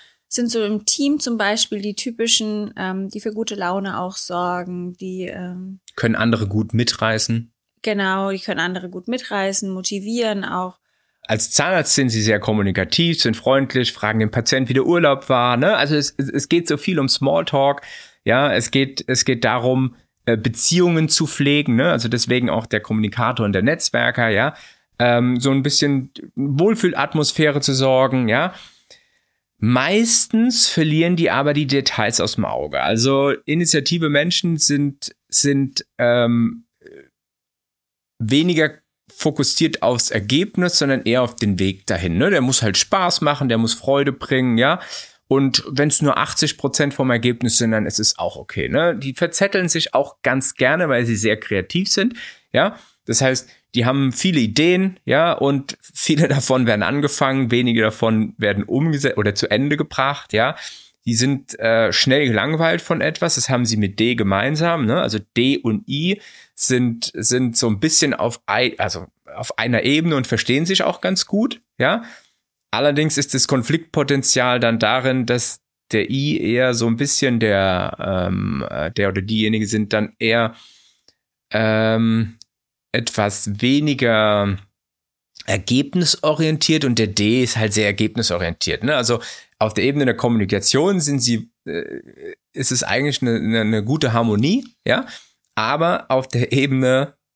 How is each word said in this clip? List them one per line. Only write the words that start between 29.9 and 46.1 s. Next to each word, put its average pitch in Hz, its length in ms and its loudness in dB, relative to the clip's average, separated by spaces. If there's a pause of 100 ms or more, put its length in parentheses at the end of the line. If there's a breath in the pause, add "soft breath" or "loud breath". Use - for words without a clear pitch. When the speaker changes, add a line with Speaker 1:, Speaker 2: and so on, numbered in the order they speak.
Speaker 2:
verlieren 165 480 2
die 165 140 2
aber 143 220 2
die 147 140 0
Details 127 540 0
aus - 140 -2
dem 107 100 -2
Auge. 67 360 -4
Also 131 500 2 (140)
initiative 165 640 0
Menschen 160 500 0
sind, 143 580 -2 (120)
sind, 139 580 0 (120)
ähm, 120 680 2 (1500)
weniger 151 520 2 (380)
fokussiert - 720 0
aufs 120 300 2
Ergebnis, 170 640 0
sondern 135 260 2
eher 120 200 2
auf 117 120 -4
den 101 240 0
Weg 95 280 -2
dahin, 85 300 -2
ne? 151 120 2
Der 170 120 2
muss 131 200 0
halt 107 160 0
Spaß 180 440 0
machen, 143 280 0
der 113 80 2
muss 113 160 2
Freude 139 380 0
bringen, 127 460 0
ja. 147 220 4 (480 loud breath)
Und 135 420 2
wenn's 143 320 2
nur 143 160 2